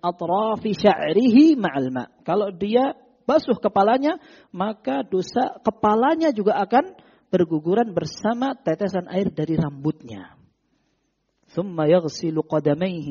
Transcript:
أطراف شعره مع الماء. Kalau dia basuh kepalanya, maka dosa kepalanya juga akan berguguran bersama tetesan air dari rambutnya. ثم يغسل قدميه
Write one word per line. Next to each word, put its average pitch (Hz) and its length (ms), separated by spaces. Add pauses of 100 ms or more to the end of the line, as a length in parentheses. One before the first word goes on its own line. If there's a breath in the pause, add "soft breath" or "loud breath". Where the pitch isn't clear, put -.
أطراف 180 640
شعره 202 680 (200)
مع 185 200
الماء. 127 320 (160)
Kalau 196 280
dia 214 400 (320)
basuh 277 320
kepalanya, 247 640 (320 loud breath)
maka 220 520
dosa 196 600
kepalanya 277 680
juga 208 280
akan 254 320 (360 soft breath)
berguguran 175 640
bersama 233 640
tetesan 180 520
air 185 240
dari 156 240
rambutnya. 143 800 (1120)
ثم 175 340
يغسل 156 640
قدميه 156 680